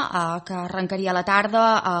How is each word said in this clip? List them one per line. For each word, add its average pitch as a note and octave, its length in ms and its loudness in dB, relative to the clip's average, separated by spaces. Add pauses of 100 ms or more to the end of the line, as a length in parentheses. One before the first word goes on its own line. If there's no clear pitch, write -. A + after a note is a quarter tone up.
eh, F3 140 -2 (260)
que F#3+ 80 -8
arrencaria F#3 560 -4
a - 20 0
la F3+ 140 0
tarda, G#3 360 4 (200)
a F3+ 160 0